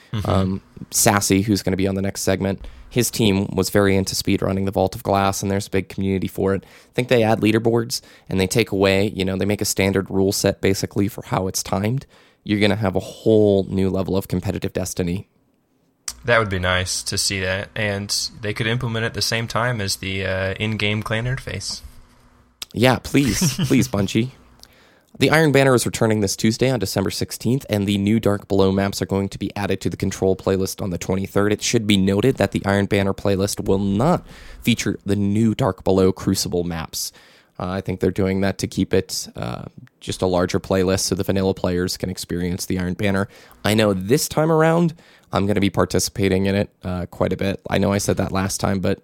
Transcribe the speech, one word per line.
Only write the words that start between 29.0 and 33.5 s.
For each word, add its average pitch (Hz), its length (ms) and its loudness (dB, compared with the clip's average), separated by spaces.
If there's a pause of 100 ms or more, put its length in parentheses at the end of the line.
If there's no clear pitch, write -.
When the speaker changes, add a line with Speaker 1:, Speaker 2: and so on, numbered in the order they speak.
Speaker 2:
are 98 40 0
going 98 220 0
to - 100 -10
be - 200 -6
added 98 240 -2
to 92 80 -2
the 87 80 -4
control 95 400 0
playlist 95 440 -2
on 98 80 -4
the 85 80 -4
twenty-third. 98 540 0
It 104 100 0
should 110 240 0
be 104 120 4
noted 98 400 2
that 101 160 2
the - 120 -4
Iron 101 200 2
Banner 98 280 2
playlist 98 520 -2